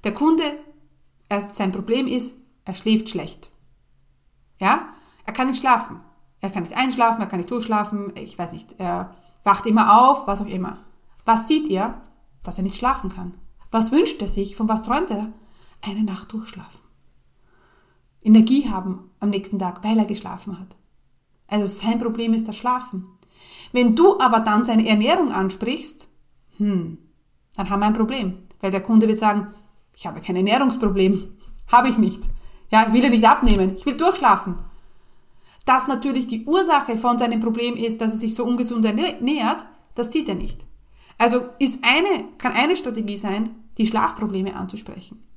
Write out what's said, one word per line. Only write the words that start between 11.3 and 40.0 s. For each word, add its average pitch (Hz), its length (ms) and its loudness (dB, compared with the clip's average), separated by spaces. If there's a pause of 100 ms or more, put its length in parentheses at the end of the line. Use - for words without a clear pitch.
sieht 302 220 2
er? 220 320 -4 (400)
Dass 185 160 -8
er 185 60 -2
nicht 190 120 -4
schlafen 247 340 -2
kann. 180 240 -12 (360)
Was 226 200 2
wünscht 294 300 2
er 202 80 -4
sich? 196 260 -2
Von 214 140 -2
was 220 140 0
träumt 302 280 -2
er? 214 220 -6 (480)
Eine 202 240 -4
Nacht 190 280 -6
durchschlafen. - 480 -12 (1400)
Energie 220 460 6
haben 185 500 -6
am 208 120 -2
nächsten 202 280 -4
Tag, 180 240 -6
weil 220 160 2
er 214 60 4
geschlafen 185 560 -8
hat. - 160 -20 (720)
Also 208 180 0
sein 226 340 -2
Problem 226 340 0
ist 220 140 -2
das 208 80 -10
Schlafen. 247 520 -4 (640)
Wenn 247 220 4
du 359 240 6
aber 233 220 4
dann 220 240 2
seine 220 240 2
Ernährung 247 420 2
ansprichst, - 800 -6 (480)
hm, 180 420 -2 (560)
dann 196 160 -6
haben 202 100 0
wir 208 60 2
ein 214 60 4
Problem. 220 460 -2 (220)
Weil 190 120 -2
der 190 100 -2
Kunde 220 240 4
wird 220 120 0
sagen, 208 340 0 (420)
"Ich - 140 -12
habe 160 120 -12
kein 185 140 -6
Ernährungsproblem. 196 1000 0 (140)
<laughs> - 180 -18
Habe 254 200 6
ich 226 100 2
nicht. - 300 0 (420)
Ja, 220 160 6
ich 220 60 0
will 247 120 6
ja 277 60 4
nicht 226 140 4
abnehmen. 196 520 4
Ich - 100 -8
will 285 100 -2
durchschlafen." 247 640 0 (1040)
Dass 262 220 2
natürlich 262 400 -2
die 220 180 -8
Ursache 294 540 0
von 240 180 2
seinem 233 220 0
Problem 233 380 -2
ist, 226 240 -4
dass 220 100 0
er 214 80 -4
sich 220 160 -2
so 233 100 -2
ungesund 240 400 0
ernährt, 262 840 -2 (280)
das 233 160 -4